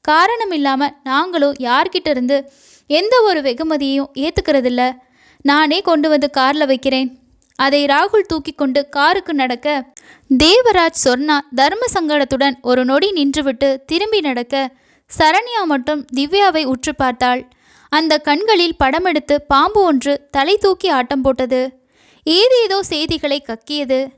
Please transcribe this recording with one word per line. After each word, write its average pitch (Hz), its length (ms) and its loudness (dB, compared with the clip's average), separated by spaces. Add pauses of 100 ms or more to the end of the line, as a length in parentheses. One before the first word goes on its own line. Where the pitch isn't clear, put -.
காரணம் 392 500 0
இல்லாம 285 520 -2
நாங்களும் 285 500 0
யார்கிட்ட 302 560 -2
இருந்து 277 440 -2 (340)
எந்த 427 360 2
ஒரு 370 180 2
வெகுமதியையும் 277 760 -2
ஏத்துக்கிறதில்ல. 269 800 0 (480)
நானே 294 400 2
கொண்டு 320 280 0
வந்து 294 280 0
கார்ல 285 300 0
வைக்கிறேன்." 262 520 -2 (380)
அதை 285 300 0
ராகுல் 370 400 2
தூக்கி 311 260 -6
கொண்டு 285 360 -2
காருக்கு 330 460 0
நடக்க, 262 500 -2 (600)
தேவராஜ், 370 600 4
சொர்ணா 285 340 0 (160)
தர்ம 330 400 0
சங்கடத்துடன் 277 680 0
ஒரு 254 220 0
நொடி 294 260 0
நின்றுவிட்டு 277 760 -2
திரும்பி 403 340 -2
நடக்க, 262 500 -4 (480)
சரண்யா 403 460 0
மட்டும் 294 420 -2 (100)
திவ்யாவை 311 480 2
உற்று 262 300 -4
பார்த்தாள். 254 540 -2 (400)
அந்த 311 300 2
கண்களில் 339 680 0
படமெடுத்து 302 500 0 (140)
பாம்பு 339 320 2
ஒன்று 285 500 0
தலை 294 260 0
தூக்கி 381 320 0
ஆட்டம் 262 340 -2
போட்டது. 262 640 -2 (380)
ஏதேதோ 403 580 2
செய்திகளை 302 640 -4
கக்கியது. 262 600 -6 (100)